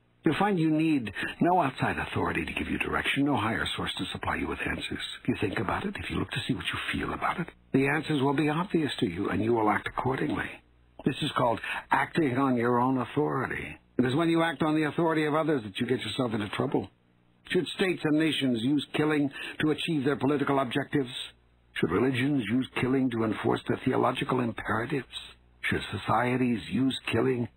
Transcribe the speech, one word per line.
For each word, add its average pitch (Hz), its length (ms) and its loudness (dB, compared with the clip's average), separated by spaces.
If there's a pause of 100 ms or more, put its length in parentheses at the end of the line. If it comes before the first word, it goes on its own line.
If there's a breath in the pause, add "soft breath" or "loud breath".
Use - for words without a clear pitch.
(240)
You'll 147 160 2
find 196 180 4
you 160 140 4
need 151 400 2 (300 loud breath)
no 170 180 4
outside 127 400 0
authority - 460 -2
to - 80 -8
give - 160 -4
you - 80 0
direction, - 480 0
no 143 100 2
higher 110 400 0
source 90 220 -4
to 95 160 -4
supply - 240 -4
you 90 100 -4
with - 180 -6
answers. - 380 -4 (180)
If - 60 -6
you 117 140 2
think 101 180 -2
about 95 240 -2
it, 202 180 -4
if - 80 -8
you - 80 -4
look 95 140 -2
to - 160 -4
see 131 60 0
what - 100 -4
you - 160 -4 (140)
feel - 200 -4
about - 280 -2
it, 165 60 -4 (260)
the 135 160 4
answers 147 320 0
will 139 140 2
be 151 120 2
obvious 156 440 0 (100)
to 127 40 4
you, 98 260 -2
and 98 120 0
you 113 80 2
will 113 180 4
act - 200 0
accordingly. - 600 -2 (540)
This 139 180 0
is 143 160 -2
called 117 220 2 (320 loud breath)
acting 139 460 2
on 135 180 4
your 120 240 4
own 131 200 4
authority. 131 800 -2 (200)
It 127 80 4
is 127 100 0
when 165 140 2
you 165 140 4
act 165 200 0
on 156 120 2
the 156 80 2
authority 156 420 2
of 147 100 0
others 156 280 2
that 104 140 -8
you 120 100 0
get 123 120 2
yourself 113 340 -2
into 104 160 -2
trouble. 131 380 -2 (640)
Should 180 260 0
states 185 300 0
and 151 120 2
nations 135 440 0
use 135 320 2
killing 151 360 2 (300 loud breath)
to 156 120 2
achieve 147 340 -2
their 143 100 2
political 139 440 2
objectives? 135 500 0 (720)
Should - 120 2
religions 127 580 2
use 123 180 0 (140)
killing 131 300 2
to 113 120 0
enforce 117 440 0
their 117 180 0
theological 123 540 2
imperatives? 117 680 -2 (560)
Should - 200 -2 (100)
societies 120 680 0 (120)
use 127 280 0 (120)
killing 120 460 0